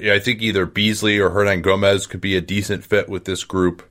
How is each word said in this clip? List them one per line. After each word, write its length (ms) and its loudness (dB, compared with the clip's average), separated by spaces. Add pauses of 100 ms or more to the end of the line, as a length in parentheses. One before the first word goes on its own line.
yeah, 100 4
I 40 2
think 240 -2
either 240 0
Beasley 520 0
or 120 2
Hernan 320 0
Gomez 220 2
Mez 240 2
could 120 -12
be 160 -2
a 40 2
decent 440 -4
fit 240 0
with 160 -8
this 200 -6
group 460 0